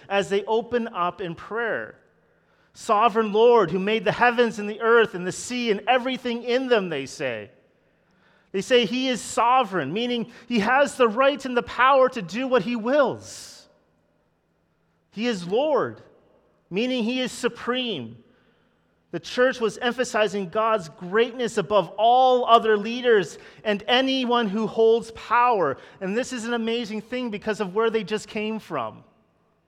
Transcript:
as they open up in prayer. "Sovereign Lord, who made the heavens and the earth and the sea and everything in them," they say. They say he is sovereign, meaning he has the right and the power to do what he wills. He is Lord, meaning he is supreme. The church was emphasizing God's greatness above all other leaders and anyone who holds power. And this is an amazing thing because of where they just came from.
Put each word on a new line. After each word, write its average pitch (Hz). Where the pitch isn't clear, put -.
as 196
they 202
open 226
up 180
in 170
prayer. 202
"Sovereign 220
Lord, 220
who 185
made 208
the 196
heavens 233
and 208
the 214
earth 226
and 180
the 185
sea 240
and 202
everything 247
in 254
them," 208
they 139
say. 117
They 190
say 240
he 254
is 247
sovereign, 214
meaning 240
he 240
has 254
the 247
right 269
and 254
the 240
power 262
to 240
do 196
what 247
he 240
wills. 214
He 214
is 196
Lord, 208
meaning 247
he 247
is 254
supreme. 226
The 175
church 254
was 220
emphasizing 214
God's 220
greatness 226
above 190
all 247
other 220
leaders 226
and 208
anyone 247
who 214
holds 226
power. 220
And 196
this 247
is 233
an 233
amazing 226
thing 247
because 208
of 185
where 220
they 220
just 208
came 214
from. 113